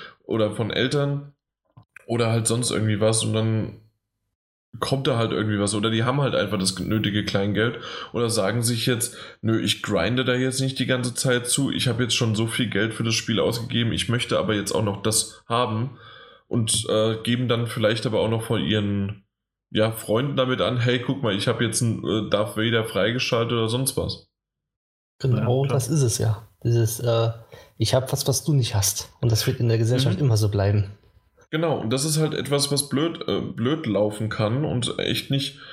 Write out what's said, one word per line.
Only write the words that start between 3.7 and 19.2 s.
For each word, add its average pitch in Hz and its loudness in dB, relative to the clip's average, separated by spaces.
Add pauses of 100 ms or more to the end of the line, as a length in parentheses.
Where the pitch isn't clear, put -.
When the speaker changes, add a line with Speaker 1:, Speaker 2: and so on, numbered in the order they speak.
Speaker 1:
kommt 135 0
da 127 2
halt 110 0
irgendwie 104 0
was 101 0
oder 110 0
die 113 0
haben 131 0
halt 127 0
einfach 101 0
das 92 -2
nötige 104 0
Kleingeld 104 0 (340)
oder 117 0
sagen 107 0
sich 117 -2
jetzt, 117 0 (240)
"Nö, 110 2
ich - -2
grinde 123 0
da 123 2
jetzt 127 0
nicht 135 -2
die 131 -2
ganze 123 -2
Zeit 120 0
zu, - 0
ich 113 -2
habe 120 0
jetzt 117 0
schon 113 2
so 110 0
viel 113 -2
Geld 110 0
für - -4
das 113 0
Spiel 110 0
ausgegeben, 117 0
ich - -2
möchte 117 0
aber 95 0
jetzt 101 -2
auch 107 0
noch 98 -2
das - -2
haben", 117 -2 (500)
und, 110 0
äh, 110 2
geben 120 0
dann 117 0
vielleicht 113 0
aber 110 0
auch 107 2
noch 113 0
von 110 -2
ihren, 101 -2 (480)